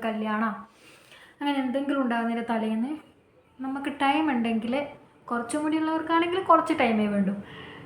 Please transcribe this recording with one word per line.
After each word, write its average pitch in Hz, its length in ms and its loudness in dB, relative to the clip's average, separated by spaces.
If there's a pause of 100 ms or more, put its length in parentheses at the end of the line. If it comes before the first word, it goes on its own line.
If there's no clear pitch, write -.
കല്യാണമോ 214 440 0 (880)
അങ്ങനെ 285 260 0
എന്തെങ്കിലും 277 380 0
ഉണ്ടാകുന്നതിൻ്റെ 233 480 0
തലേന്ന് 220 400 0 (760)
നമുക്ക് 277 260 -4 (100)
ടൈം 294 320 4
ഉണ്ടെങ്കിൽ, 226 400 2 (560)
കുറച്ചും 240 340 -2
കൂടി 311 180 2
ഉള്ളവർക്കാണെങ്കിൽ 330 580 2 (100)
കുറച്ച് 320 320 -2
ടൈമേ 214 320 2
വേണ്ടൂ, 202 200 0 (520)